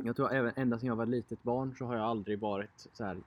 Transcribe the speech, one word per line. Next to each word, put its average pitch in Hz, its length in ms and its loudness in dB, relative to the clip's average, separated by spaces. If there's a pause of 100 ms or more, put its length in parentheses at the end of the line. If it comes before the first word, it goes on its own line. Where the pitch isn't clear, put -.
Jag 117 120 0
tror 131 180 2
även, 123 220 4
ända 120 240 2
sedan 123 80 -2
jag 120 80 2
var 113 100 0
litet 117 380 -2
barn 127 320 0
så 127 100 -6
har 120 100 -2
jag 110 100 0
aldrig 107 340 0
varit 104 540 -2
så - 100 -8
här, 92 240 -4